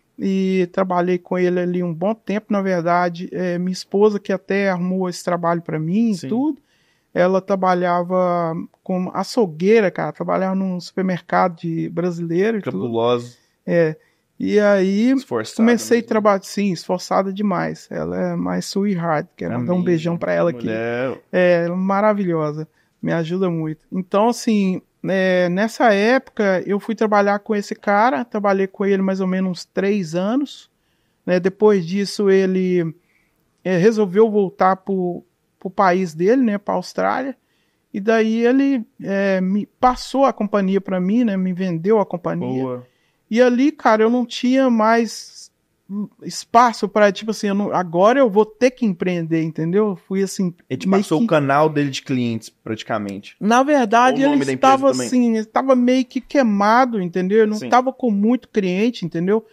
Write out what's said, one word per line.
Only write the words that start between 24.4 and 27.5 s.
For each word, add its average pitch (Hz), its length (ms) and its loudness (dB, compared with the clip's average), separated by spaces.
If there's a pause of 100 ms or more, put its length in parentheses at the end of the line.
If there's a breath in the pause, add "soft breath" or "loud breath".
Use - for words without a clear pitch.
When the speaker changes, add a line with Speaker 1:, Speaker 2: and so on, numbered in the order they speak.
Speaker 1:
é, 180 440 2
nessa 214 460 0
época, 208 720 0
eu 196 140 -2
fui 220 160 -6
trabalhar 202 440 2
com 214 140 -6